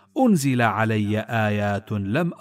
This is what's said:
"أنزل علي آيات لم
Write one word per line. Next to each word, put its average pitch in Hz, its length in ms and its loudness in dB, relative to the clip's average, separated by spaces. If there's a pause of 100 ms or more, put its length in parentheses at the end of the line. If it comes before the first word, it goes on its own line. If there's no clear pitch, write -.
(180)
"أنزل 143 440 2
علي 107 580 0
آيات 104 720 -2
لم 113 500 -2